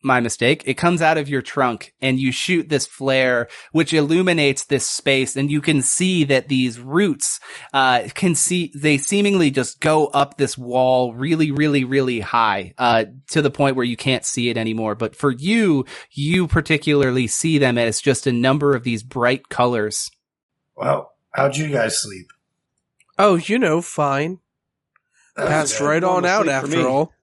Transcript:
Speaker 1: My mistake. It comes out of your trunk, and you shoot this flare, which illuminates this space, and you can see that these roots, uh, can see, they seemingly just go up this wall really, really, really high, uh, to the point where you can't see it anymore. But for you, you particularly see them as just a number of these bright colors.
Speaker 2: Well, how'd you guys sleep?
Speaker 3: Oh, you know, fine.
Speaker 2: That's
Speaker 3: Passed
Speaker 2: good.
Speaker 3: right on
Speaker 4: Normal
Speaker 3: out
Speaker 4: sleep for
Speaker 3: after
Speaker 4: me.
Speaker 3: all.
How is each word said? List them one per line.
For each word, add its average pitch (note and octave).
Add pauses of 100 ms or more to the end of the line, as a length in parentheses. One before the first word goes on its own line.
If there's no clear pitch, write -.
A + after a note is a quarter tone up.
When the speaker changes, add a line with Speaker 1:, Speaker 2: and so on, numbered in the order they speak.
Speaker 1:
My B2+
mistake. A#2+
It C3
comes E3+
out D#3
of C#3+
your C3+
trunk, B2
and C3
you C3
shoot E3+
this D3+
flare, B2+ (240)
which D#3+
illuminates D#3
this C3+
space, C3+
and C#3
you D3+
can C#3+
see F3+
that C#3
these B2+
roots, D3 (340)
uh, B2+
can F3+
see, F3
they D3
seemingly G3
just C3+
go D#3
up C#3+
this C#3
wall B2+
really, D#3
really, C#3+
really B2+
high, G2+
uh, A#2 (240)
to D#3
the C#3+
point C#3
where B2+
you A#2+
can't C3
see A#2+
it A#2
anymore. A2
But A2+
for C#3+
you, D#3 (240)
you E3
particularly C#3+
see D#3
them B2+
as A#2
just C3+
a C3+
number C3+
of B2
these A#2
bright B2
colors. A#2 (680)
Speaker 2:
Well, - (220)
how'd C#3
you D3+
guys A2+
sleep? F#2+ (920)
Speaker 3:
Oh, G3
you F#3+
know, E3+
fine. D3 (960)
Speaker 2:
That's -
Speaker 3:
Passed D3+
Speaker 2:
good. C#3+
Speaker 3:
right D#3
on F#3
Speaker 4:
Normal F3+
Speaker 3:
out G#3
Speaker 4:
sleep D#3
for C3+
Speaker 3:
after D3+
Speaker 4:
me. E3
Speaker 3:
all. C3+